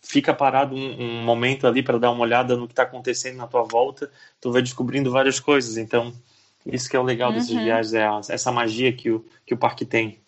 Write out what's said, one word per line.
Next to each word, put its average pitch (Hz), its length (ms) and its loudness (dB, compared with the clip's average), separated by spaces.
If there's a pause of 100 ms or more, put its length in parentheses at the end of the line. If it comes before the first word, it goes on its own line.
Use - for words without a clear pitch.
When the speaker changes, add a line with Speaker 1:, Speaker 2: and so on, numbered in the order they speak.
Speaker 1:
fica 143 320 2
parado 135 420 2
um, 131 260 -8
um 117 220 -6
momento 120 440 2
ali 123 160 4
pra 123 140 2
dar 120 140 4
uma 120 120 0
olhada 123 340 2
no 120 100 -6
que 117 60 -16
tá 127 100 2
acontecendo 127 540 -6
na 120 100 -12
tua 120 160 0
volta, 123 460 -2 (300)
tu 127 120 -4
vai 123 100 4
descobrindo 127 500 -2
várias 131 300 2
coisas. 120 360 2
Então, 117 360 -2 (520)
isso 127 240 -6
que - 60 -4
é 131 40 4
o 127 40 0
legal 123 300 0
dessas 120 180 -2
Speaker 2:
Uhum. 117 120 -2
Speaker 1:
viagens, 113 300 0
é 110 120 2
a, 104 140 0 (100)
essa 123 220 -2
magia 117 420 0
que 120 180 -4
o, 110 140 -2 (200)
que - 80 -2
o 120 40 -4
parque - 280 -2
tem. 113 420 -2